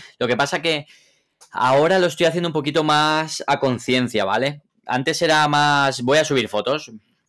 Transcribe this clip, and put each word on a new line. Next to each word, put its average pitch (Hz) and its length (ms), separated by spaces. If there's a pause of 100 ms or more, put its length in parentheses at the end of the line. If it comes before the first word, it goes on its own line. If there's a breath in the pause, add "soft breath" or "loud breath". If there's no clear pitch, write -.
(180 loud breath)
Lo 127 100
que 120 100
pasa 143 220
que 151 280 (640 soft breath)
ahora 147 480
lo 175 80
estoy 165 180
haciendo 170 240
un 147 40
poquito 151 300
más 151 640
a 139 140
conciencia, 123 640
¿vale? 131 380 (240)
Antes 139 340
era 156 260
más, 143 540
"Voy 135 160
a 151 80
subir 131 240
fotos. 120 420 (380)